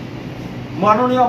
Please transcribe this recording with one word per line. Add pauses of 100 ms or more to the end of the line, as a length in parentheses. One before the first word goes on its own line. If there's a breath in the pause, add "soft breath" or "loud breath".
(840)
মাননীয়